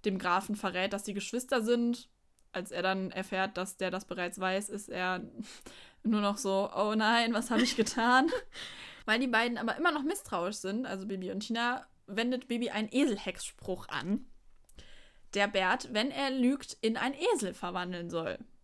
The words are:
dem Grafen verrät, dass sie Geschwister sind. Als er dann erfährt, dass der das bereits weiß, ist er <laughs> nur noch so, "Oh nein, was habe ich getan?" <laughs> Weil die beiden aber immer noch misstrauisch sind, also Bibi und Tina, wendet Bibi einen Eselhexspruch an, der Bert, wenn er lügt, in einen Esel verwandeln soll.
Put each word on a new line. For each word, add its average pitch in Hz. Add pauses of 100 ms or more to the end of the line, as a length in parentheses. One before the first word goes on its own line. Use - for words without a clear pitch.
dem 190
Grafen 185
verrät, 190
dass 202
sie 202
Geschwister 240
sind. 240 (440)
Als 185
er 175
dann 190
erfährt, 190
dass 185
der 185
das 185
bereits 175
weiß, 190
ist 202
er 185 (420)
<laughs> -
nur 208
noch 202
so, 196
"Oh 214
nein, 226
was 233
habe 226
ich 247
getan?" 247 (360)
<laughs> -
Weil 220
die 262
beiden 233
aber 226
immer 330
noch 294
misstrauisch 208
sind, 208
also 190
Bibi 190
und 190
Tina, 233 (200)
wendet 247
Bibi 240
einen 214
Eselhexspruch 202
an, 175 (1080)
der 202
Bert, 196
wenn 226
er 269
lügt, 262
in 220
einen 269 (200)
Esel 202
verwandeln 180
soll. 160 (260)